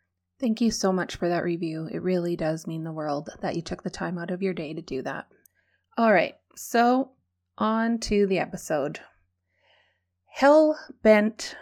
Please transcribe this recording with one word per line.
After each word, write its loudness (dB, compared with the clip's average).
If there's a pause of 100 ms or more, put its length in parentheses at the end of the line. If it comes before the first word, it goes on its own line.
(420)
Thank 0
you 4
so 0
much -2
for -2
that 0
review. -4
It -6
really 0
does -4
mean -6
the -8
world -6 (100)
that -4
you -4
took -10
the -6
time -8
out -10
of -6
your -2
day -8
to -10
do -8
that. -10 (680)
All 4
right, 4 (180)
so 2 (460)
on 0
to 2
the 2
episode. -4 (1300)
Hell-bent 4